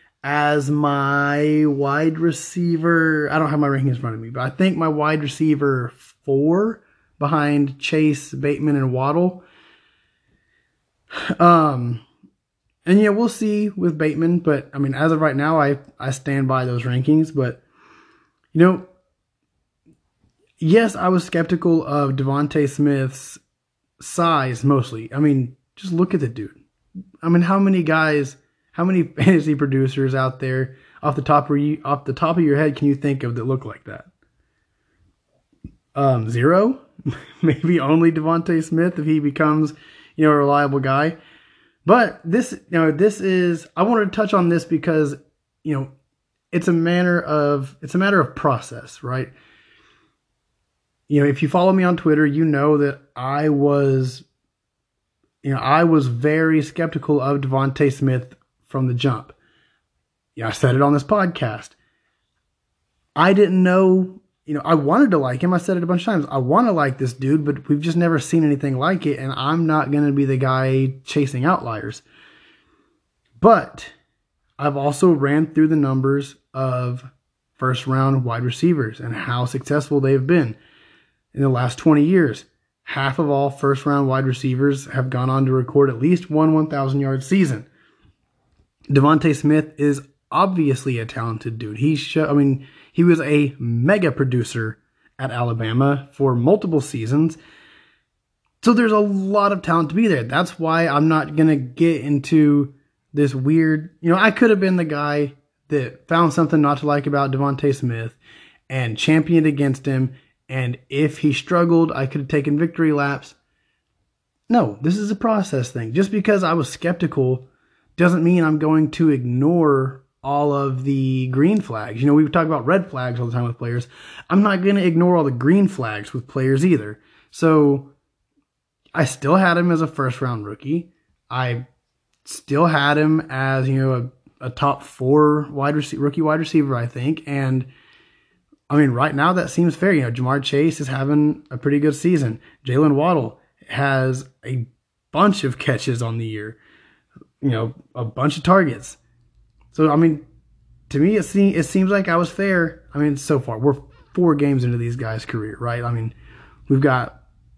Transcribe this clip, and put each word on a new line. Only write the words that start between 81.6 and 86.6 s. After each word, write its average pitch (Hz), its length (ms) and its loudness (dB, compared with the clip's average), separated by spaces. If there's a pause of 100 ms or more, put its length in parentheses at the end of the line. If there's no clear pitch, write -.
twenty 147 260 4
years. 165 400 2 (400)
Half 135 360 -4
of 147 100 0
all 139 200 0
first-round 139 580 0
wide 131 180 0
receivers 135 600 -2
have 131 240 -4
gone 127 200 -2
on 135 160 2
to 131 60 0
record 131 380 2
at 117 100 -6
least 170 280 0
one 156 260 2
one 156 140 2